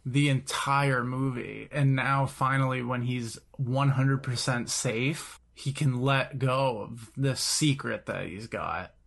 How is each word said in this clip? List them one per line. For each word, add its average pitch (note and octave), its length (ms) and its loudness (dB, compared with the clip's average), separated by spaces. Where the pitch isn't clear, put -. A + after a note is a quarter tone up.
the C#3 260 4
entire C#3 720 2
movie, B2 680 -4
and C#3 240 4
now C3+ 320 2
finally, C3 560 0
when B2 200 -2
he's A#2+ 360 -4
one C3+ 380 2
hundred C3+ 320 2
percent A#2+ 460 -2
safe, B2+ 680 -2
he - 180 -6
can B2+ 300 0
let C3+ 360 2
go C3 440 2
of A#2 340 -12
this C3+ 240 0
secret C#3 680 0
that G2 200 -4
he's G2 220 -10
got, E2 440 -6